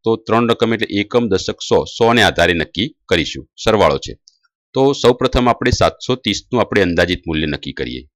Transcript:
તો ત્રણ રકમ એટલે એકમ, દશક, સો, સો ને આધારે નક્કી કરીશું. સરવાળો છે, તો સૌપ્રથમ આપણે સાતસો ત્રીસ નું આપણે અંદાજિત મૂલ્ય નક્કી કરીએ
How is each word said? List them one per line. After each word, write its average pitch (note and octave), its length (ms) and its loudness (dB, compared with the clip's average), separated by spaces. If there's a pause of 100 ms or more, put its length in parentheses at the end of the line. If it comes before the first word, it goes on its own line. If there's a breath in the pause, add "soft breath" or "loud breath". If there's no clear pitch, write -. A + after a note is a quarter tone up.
તો A2+ 80 0 (140)
ત્રણ A#2 260 0
રકમ A2+ 220 0
એટલે A2 140 -4 (120)
એકમ, A#2+ 320 -2
દશક, F#2+ 300 -4
સો, - 240 0
સો - 280 -2
ને A#2 100 4
આધારે F2 300 2
નક્કી E2+ 360 -4 (200)
કરીશું. D2 360 -2 (180)
સરવાળો F#2+ 420 4
છે, - 80 -12 (640 soft breath)
તો C3 60 2 (120)
સૌપ્રથમ B2+ 540 2
આપણે B2 240 0
સાતસો - 440 -2
ત્રીસ A2 300 -4
નું A#2+ 160 -2
આપણે G2+ 260 0
અંદાજિત F2 400 0
મૂલ્ય D#2+ 260 -2
નક્કી - 260 -10
કરીએ B1+ 240 -8 (120)